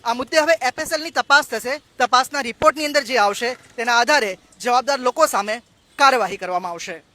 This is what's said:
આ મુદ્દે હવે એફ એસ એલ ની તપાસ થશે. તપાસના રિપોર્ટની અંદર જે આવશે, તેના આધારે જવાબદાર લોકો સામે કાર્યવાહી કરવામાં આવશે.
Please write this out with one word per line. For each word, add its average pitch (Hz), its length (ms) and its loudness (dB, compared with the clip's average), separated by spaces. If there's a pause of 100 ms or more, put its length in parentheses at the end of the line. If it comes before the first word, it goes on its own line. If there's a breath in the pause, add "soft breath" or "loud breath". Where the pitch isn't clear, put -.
આ 233 100 -2
મુદ્દે 262 240 -2
હવે 311 240 4
એફ - 180 -4
એસ 311 120 -8
એલ 311 120 -4
ની 330 80 -10
તપાસ 277 360 2
થશે. 254 340 -6 (180)
તપાસના 254 420 0
રિપોર્ટની 262 440 0
અંદર 294 180 0
જે 247 140 -2
આવશે, 208 320 2 (260)
તેના 240 240 0
આધારે 240 380 2 (240)
જવાબદાર 247 380 0
લોકો 254 280 2
સામે 214 280 -2 (440)
કાર્યવાહી 233 380 2
કરવામાં 180 340 -6
આવશે. 170 240 -12 (200)